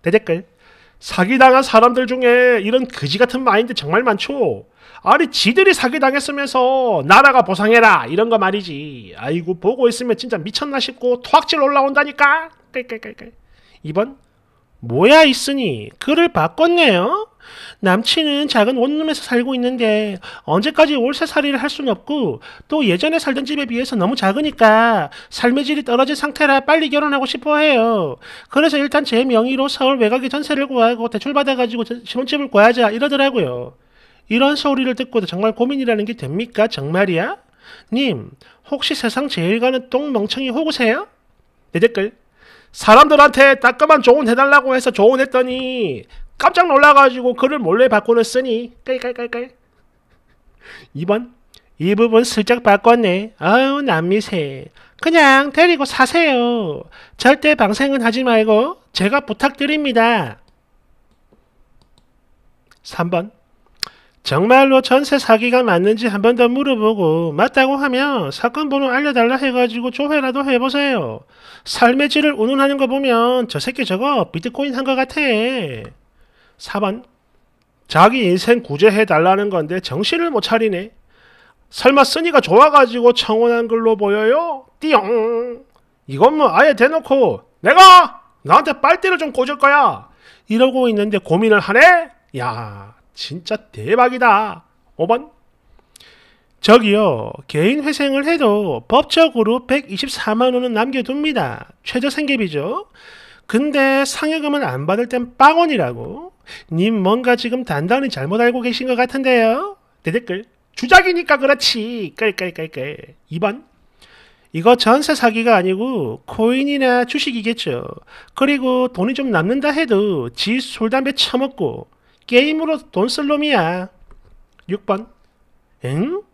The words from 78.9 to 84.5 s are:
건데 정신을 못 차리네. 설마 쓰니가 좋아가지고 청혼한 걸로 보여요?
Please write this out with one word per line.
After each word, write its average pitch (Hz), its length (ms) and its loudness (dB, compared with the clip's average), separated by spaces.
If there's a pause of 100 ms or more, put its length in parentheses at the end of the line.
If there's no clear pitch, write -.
건데 175 320 -4
정신을 330 480 -4
못 247 100 -2
차리네. 214 520 -4 (800)
설마 277 360 2
쓰니가 320 340 0
좋아가지고 240 720 4
청혼한 233 540 0
걸로 226 300 0
보여요? 233 720 -2 (120)